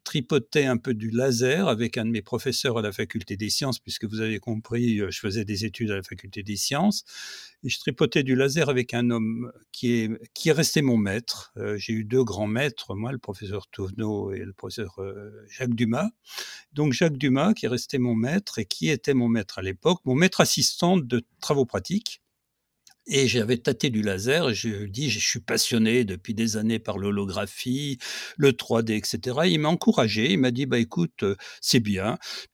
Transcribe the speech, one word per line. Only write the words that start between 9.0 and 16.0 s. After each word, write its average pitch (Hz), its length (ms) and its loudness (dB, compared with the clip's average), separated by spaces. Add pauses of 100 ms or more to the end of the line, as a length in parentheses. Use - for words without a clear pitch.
homme 117 420 -2 (200)
qui 120 200 0
est, 113 180 2 (220)
qui - 160 -2
est 156 40 8
resté 156 280 2
mon 127 160 4
maître. 104 640 -2
Euh, 107 180 -4
j'ai 101 160 -6
eu 110 120 -2
deux 123 200 4
grands 104 220 -2
maîtres, 117 480 -2
moi, 113 180 -6
le 135 60 -6
professeur 101 480 -8
Touvenot 98 640 -4
et 98 60 -6
le 95 160 -12
professeur, 101 460 -10
euh, 104 500 -12
Jacques 123 240 -2
Dumas. 120 340 0 (640)